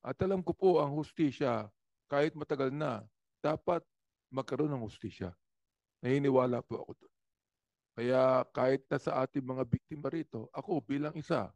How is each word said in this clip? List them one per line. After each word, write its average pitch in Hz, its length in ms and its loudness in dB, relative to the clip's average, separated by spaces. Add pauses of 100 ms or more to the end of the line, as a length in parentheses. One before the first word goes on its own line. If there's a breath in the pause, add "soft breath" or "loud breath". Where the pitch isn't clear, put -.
At 131 160 -6
alam 185 240 0
ko 170 80 -2
po 175 320 6
ang 139 80 -2
hustisya, 135 800 0 (320)
kahit 147 320 0
matagal 139 320 -2
na, 135 320 -4 (400)
dapat 160 400 0 (480)
magkaroon 135 480 -2
ng 117 80 -4
hustisya. - 480 -10 (680)
Naniniwala 127 640 2
po - 160 -8
ako - 160 -14
doon. - 180 -20 (800)
Kaya 127 640 2
kahit 131 320 2
na 143 80 -2
sa 135 240 -2
ating 131 240 -2
mga 127 240 -4
biktima 143 400 -10
rito, 139 400 -8
ako 151 320 -4
bilang 147 320 -4
isa 147 440 -4